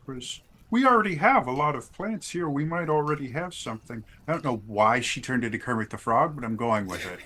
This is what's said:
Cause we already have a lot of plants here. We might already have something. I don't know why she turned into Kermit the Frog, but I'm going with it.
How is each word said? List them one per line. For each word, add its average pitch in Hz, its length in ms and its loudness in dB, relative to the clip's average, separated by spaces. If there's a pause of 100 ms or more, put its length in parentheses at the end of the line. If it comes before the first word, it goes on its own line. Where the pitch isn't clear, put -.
Cause - 360 -12 (280)
we 247 160 2
already 214 300 4
have 196 300 4
a 127 60 -2
lot 147 240 2
of 117 160 -10
plants 208 380 -6
here. 175 180 -4
We 143 160 0
might 165 240 -2
already 147 440 0
have 170 220 -6
something. 113 500 -10 (220)
I 151 60 -2
don't 165 120 -2
know 120 220 -2
why 110 340 4
she 123 200 -4
turned 123 240 0
into 113 140 -2
Kermit 113 320 -2
the 104 80 -8
Frog, 131 360 2
but 135 100 -8
I'm 113 120 -2
going 107 300 0
with 87 200 -6
it. 90 200 -10